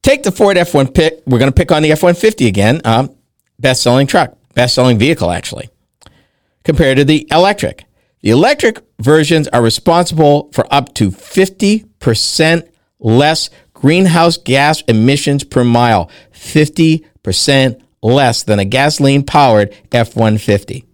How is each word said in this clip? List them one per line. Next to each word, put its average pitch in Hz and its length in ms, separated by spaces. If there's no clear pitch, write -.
Take 277 200
the 185 100
Ford 202 260
F 170 160
one 135 140
pick. - 360
We're 123 140
gonna 131 140
pick - 200
on 151 100
the 151 100
F 151 100
one 175 120
fifty 214 320
again. 107 380
Um, 120 300
best-selling 127 480
truck, - 300
best-selling 123 440
vehicle, 120 320
actually, - 400
compared 143 320
to 143 80
the 151 260
electric. 190 540
The 101 100
electric 196 500
versions 151 500
are 117 140
responsible 151 920
for - 180
up 139 240
to 101 180
fifty 196 720
percent 160 680
less 139 520
greenhouse 170 640
gas 143 520
emissions 139 560
per - 200
mile, 117 460
fifty 160 720
percent 131 580
less 123 400
than 104 160
a 98 60
gasoline-powered 139 1120
F 120 240
one 110 220
fifty. - 560